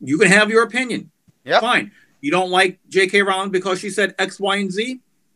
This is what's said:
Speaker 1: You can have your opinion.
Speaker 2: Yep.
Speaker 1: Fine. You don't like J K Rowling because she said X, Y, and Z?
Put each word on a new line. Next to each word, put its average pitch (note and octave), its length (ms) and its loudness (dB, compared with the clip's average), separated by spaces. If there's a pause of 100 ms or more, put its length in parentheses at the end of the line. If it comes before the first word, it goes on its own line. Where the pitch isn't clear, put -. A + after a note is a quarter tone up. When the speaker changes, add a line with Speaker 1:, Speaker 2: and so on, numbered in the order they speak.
Speaker 1:
You C#3 180 -2
can F#3+ 100 4
have G#3 220 4
your A3+ 120 4
opinion. A3+ 480 -4 (340)
Speaker 2:
Yep. D#3+ 160 2
Speaker 1:
Fine. F#3+ 320 0 (280)
You C#3+ 100 -6
don't F3+ 200 0
like F#3 280 0 (100)
J F#3 200 0
K G3+ 140 2
Rowling F#3+ 280 -2
because F#3 300 -2
she G#3 100 -10
said G3 280 -2
X, F#3+ 200 -4
Y, G3 180 -2
and G3+ 160 -4
Z? B3 280 -6 (360)